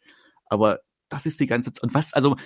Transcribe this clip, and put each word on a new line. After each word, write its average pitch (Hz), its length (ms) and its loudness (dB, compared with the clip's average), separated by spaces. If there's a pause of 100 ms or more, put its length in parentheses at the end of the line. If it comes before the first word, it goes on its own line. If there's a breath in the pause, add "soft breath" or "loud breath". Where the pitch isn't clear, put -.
(460 soft breath)
aber 107 340 2 (280)
das 147 180 -8
ist 156 140 -4
die 143 60 2
ganze 120 260 -2
Zeit, - 100 -12
und 120 120 -4
was, 147 200 0
also 139 320 4